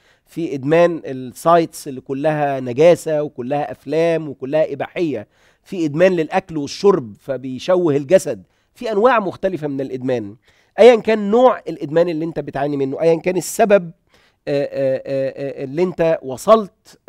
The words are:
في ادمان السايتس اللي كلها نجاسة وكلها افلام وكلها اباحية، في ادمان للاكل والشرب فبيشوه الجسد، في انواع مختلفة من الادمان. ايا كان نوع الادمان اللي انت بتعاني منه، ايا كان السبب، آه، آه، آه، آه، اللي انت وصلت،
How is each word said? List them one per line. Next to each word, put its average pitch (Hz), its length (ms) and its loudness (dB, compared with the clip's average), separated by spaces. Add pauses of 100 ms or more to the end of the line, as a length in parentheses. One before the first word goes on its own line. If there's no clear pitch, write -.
(260)
في 156 280 -8
ادمان 156 520 2
السايتس 139 840 -2
اللي 131 140 -10
كلها 143 580 -2
نجاسة 151 640 2
وكلها 143 480 -6
افلام 160 580 -2
وكلها 139 440 -2
اباحية، 131 540 -6 (360)
في 175 220 -4
ادمان 160 260 4
للاكل 170 460 -4
والشرب 143 640 0
فبيشوه 135 760 -2
الجسد، 143 480 0 (300)
في 226 180 -10
انواع 226 280 2
مختلفة 180 480 -4
من 139 140 -6
الادمان. 123 540 -6 (440)
ايا 233 160 10
كان 208 360 -2
نوع 240 280 4
الادمان 165 500 -2
اللي 160 160 -4
انت 160 140 -8
بتعاني 143 380 -4
منه، 135 240 -4
ايا 165 140 4
كان 180 220 -2
السبب، 196 540 2 (560)
آه، 143 160 -2
آه، 135 420 -2
آه، 135 560 -6
آه، - 20 -8
اللي 143 200 -4
انت 165 400 0
وصلت، 165 840 -2